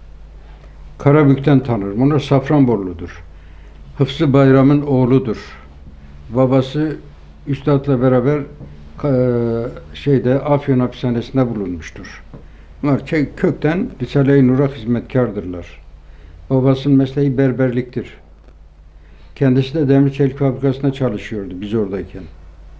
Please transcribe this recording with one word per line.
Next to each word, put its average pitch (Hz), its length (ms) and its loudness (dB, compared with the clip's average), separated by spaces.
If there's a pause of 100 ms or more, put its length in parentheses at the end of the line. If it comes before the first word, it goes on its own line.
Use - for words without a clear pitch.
(1000)
Karabük'ten 143 640 4
tanırım. 107 420 -4
Onlar 143 180 2
Safranbolu'dur. 117 1000 0 (760)
Hıfzı 143 340 0
Bayram'ın 135 500 6
oğludur. 127 560 0 (920)
Babası 131 680 0 (500)
Üstad'la 139 560 0
beraber, 127 360 2 (680)
e, 120 640 0 (260)
şeyde, 131 460 0
Afyon 139 400 0
hapishanesinde 120 720 -2
bulunmuştur. 90 680 -10 (600)
Bunlar 143 240 0
çe-, 151 300 -2
kökten 175 520 -2 (140)
Risale-i 139 460 4
Nur'a 131 200 2
hizmetkardırlar. 110 1120 -4 (720)
Babasının 135 460 2
mesleği 135 420 0
berberliktir. 127 680 -2 (1300)
Kendisi 135 400 2
de 151 140 0
demir 139 240 4
çelik 139 260 0
fabrikasında 135 540 -2
çalışıyordu 104 680 -6
biz 104 140 -6
oradayken. 95 480 -4 (580)